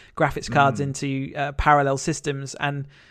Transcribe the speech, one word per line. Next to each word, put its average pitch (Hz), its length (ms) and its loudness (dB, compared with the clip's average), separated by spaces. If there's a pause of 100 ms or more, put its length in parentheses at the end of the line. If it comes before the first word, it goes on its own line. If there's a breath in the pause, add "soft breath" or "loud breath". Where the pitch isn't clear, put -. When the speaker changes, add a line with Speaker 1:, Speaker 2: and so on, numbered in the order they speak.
(180 loud breath)
Speaker 1:
graphics 143 320 -2
cards 139 300 4
Speaker 2:
Mm. 143 40 0
Speaker 1:
into, 135 520 -4
uh, 143 160 -4
parallel 139 480 4
systems, 139 560 -6
and, 143 320 -4 (240 soft breath)